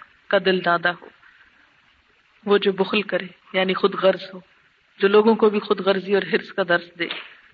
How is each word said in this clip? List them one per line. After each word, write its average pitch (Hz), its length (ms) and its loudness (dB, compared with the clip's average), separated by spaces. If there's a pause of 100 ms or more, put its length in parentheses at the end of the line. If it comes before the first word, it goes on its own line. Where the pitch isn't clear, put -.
(280)
کا 202 180 2
دل 185 180 0
دادا 175 260 0
ہو، - 180 -12 (1400)
وہ 202 140 2
جو 202 140 0
بخل 190 300 -2
کرے 185 240 -6 (260)
یعنی 190 220 0
خود 196 200 -2
غرض 185 400 0
ہو، 185 60 -18 (580)
جو 196 100 2
لوگوں 214 260 6
کو 214 160 4
بھی 208 100 -2
خود 196 200 -2
غرضی 190 340 0
اور 190 80 2 (100)
حرص - 200 -4
کا 196 160 -4
درس 170 300 -2
دے 170 80 -4 (480)